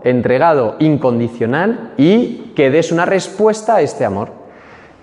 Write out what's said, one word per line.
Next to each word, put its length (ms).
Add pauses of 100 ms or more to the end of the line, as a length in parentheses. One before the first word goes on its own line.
entregado 720
incondicional 1160
y 580
que 160
des 220
una 140
respuesta 680
a 60
este 240
amor. 240 (760)